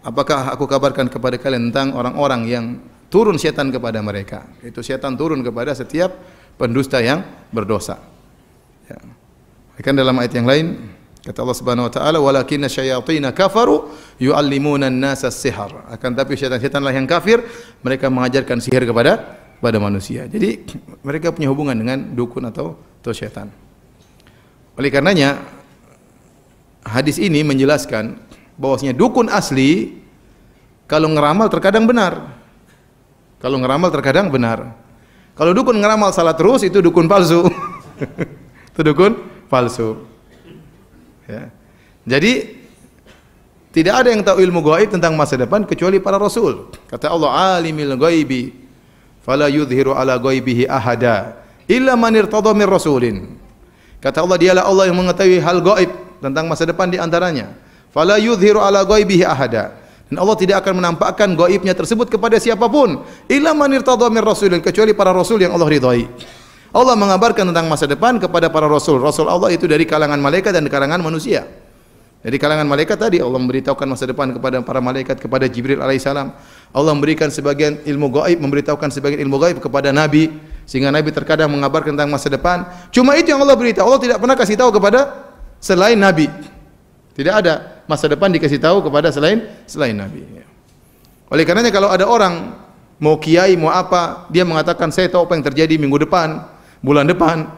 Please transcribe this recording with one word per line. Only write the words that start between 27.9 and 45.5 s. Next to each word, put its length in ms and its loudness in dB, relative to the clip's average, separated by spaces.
bahwasanya 400 -4
dukun 320 2
asli 720 0
kalau 240 0
ngeramal 400 2
terkadang 400 2
benar. 400 0
Kalau 160 -2
ngeramal 320 0
terkadang 400 0
benar. 480 -2
Kalau 180 0
dukun 300 2
ngeramal 320 2
salah 240 2
terus, 240 4
itu 180 0
dukun 300 4
palsu. 400 4
<laughs> 640 -14
Itu 140 -6
dukun 480 2
palsu. 480 -2
Ya. 240 -14
Jadi 480 0
tidak 320 2
ada 80 6
yang 160 0
tahu 160 4
ilmu 240 2
gaib 240 4
tentang 240 0
masa 240 0
depan 240 0